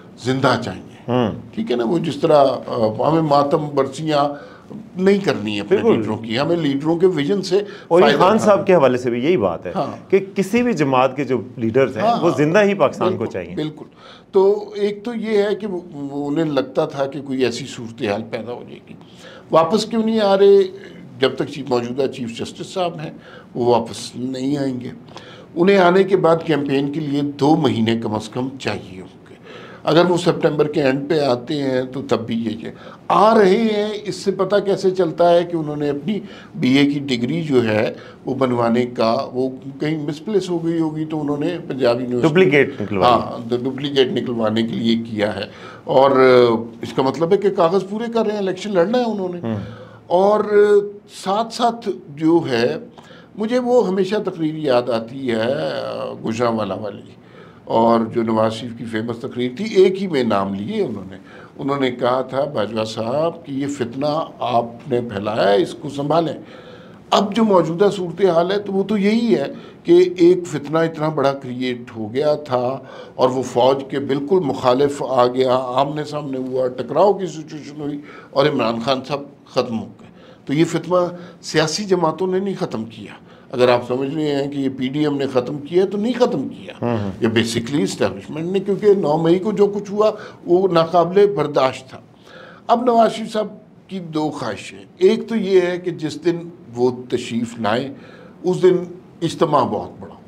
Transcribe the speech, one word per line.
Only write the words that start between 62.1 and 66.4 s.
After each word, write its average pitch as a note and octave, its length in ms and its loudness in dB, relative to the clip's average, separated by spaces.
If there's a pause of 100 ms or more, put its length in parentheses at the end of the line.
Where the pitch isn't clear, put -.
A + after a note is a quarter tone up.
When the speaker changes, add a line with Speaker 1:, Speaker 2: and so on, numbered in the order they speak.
Speaker 1:
था B2+ 220 -2
बाजवा A2 380 -2
साहब A#2 640 -4
कि C#3+ 80 -10
ये C#3 140 -4
फितना C3+ 400 -4 (340)
आपने A#2+ 600 -2
फैलाया A2 480 -2
है, G3+ 120 4
इसको - 280 -6
संभालें। D3 460 -2 (760)